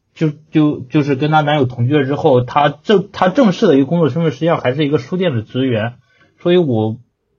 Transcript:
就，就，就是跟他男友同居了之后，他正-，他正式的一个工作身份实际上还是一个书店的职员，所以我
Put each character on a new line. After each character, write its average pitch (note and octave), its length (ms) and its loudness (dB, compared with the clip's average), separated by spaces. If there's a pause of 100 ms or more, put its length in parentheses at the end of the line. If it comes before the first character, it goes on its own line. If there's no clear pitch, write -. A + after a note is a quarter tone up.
(160)
就， D#3 160 -2 (200)
就， D3+ 380 0
就 D#3 140 0
是 C#3 140 -2
跟 D3 140 -2
他 D#3 120 2
男 D3 160 0
友 C3 80 2
同 A#2+ 200 -4
居 C#3 80 0
了 C#3+ 120 2
之 C#3 80 -2
后， C#3 260 2
他 D3 300 0
正-， G3 420 -2
他 - 160 0
正 G3+ 240 2
式 - 140 -2
的 D3 100 4
一 C3+ 40 4
个 C#3 40 2
工 E3+ 140 -2
作 D#3+ 100 2
身 D#3+ 140 -4
份 D#3+ 100 0
实 B2 60 -12
际 D#3+ 80 -4
上 E3 120 0
还 B2+ 140 -2
是 D3+ 140 -2
一 - 20 -2
个 D3 80 -2
书 F3 220 -4
店 F3 160 -2
的 A2 80 -4
职 B2+ 240 -4
员， A#2 300 -4 (440)
所 F3 140 2
以 - 20 4
我 A2+ 420 0 (400)